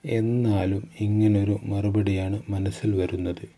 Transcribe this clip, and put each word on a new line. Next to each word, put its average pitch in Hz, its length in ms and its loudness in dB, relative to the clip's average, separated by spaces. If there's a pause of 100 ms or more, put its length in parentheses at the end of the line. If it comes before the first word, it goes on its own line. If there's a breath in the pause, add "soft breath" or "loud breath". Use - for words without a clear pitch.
എന്നാലും 110 800 0 (120)
ഇങ്ങനൊരു 104 640 2
മറുപടിയാണ് 101 840 0
മനസ്സിൽ 95 460 -2
വരുന്നത്. 90 640 -4